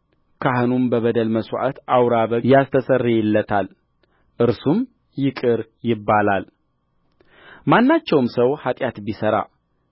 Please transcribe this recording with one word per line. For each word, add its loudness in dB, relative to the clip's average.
ካህኑም 0
በበደል 0
መሥዋዕት -4
አውራ 2
በግ -4
ያስተሰርይለታል፣ 0
እርሱም 0
ይቅር -2
ይባላል። 0
ማናቸውም 2
ሰው 0
ኃጢአት -6
ቢሠራ -4